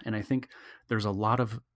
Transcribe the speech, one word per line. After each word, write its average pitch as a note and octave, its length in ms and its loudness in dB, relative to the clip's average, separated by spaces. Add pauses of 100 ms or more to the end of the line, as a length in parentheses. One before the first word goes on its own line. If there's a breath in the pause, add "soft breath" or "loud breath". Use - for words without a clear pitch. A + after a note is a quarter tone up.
And A2 100 0
I G#2 60 -2
think C3 260 -2 (400 loud breath)
there's G#2+ 160 0
a G#2 60 2
lot G#2+ 300 2
of A2+ 200 -2 (160)